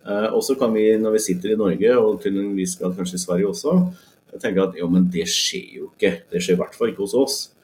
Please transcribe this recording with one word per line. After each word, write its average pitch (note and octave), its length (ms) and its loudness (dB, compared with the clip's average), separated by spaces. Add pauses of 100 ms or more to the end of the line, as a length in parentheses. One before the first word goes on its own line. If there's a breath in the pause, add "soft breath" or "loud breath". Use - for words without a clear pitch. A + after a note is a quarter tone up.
Eh, G#2 260 -2
og A2+ 100 2
så C3 160 0
kan A#2 140 2
vi, A2 240 4
når A2 160 0
vi A2 60 4
sitter G2 340 -2
i G#2+ 40 2
Norge, G2+ 420 2
og G#2+ 240 2
til G2 180 -2
en G2+ 160 -4
viss F#2 200 -2
grad F2+ 200 -4
kanskje F2+ 200 -6
i F2+ 100 -6
Sverige F#2 260 0
også, F3+ 400 2 (480 loud breath)
tenke F#2+ 220 0
at, F#2 160 0
jo, E2+ 100 -4
men F2+ 220 4
det F2 180 -2
skjer - 480 -4
jo D2+ 160 -12
ikke. F#2+ 380 0
Det F2 100 -2
skjer F2+ 160 2
i F2+ 60 -2
hvert - 120 -8
fall A2+ 140 -2
ikke G2 160 -6
hos G2 100 -4
oss. - 360 -2 (120)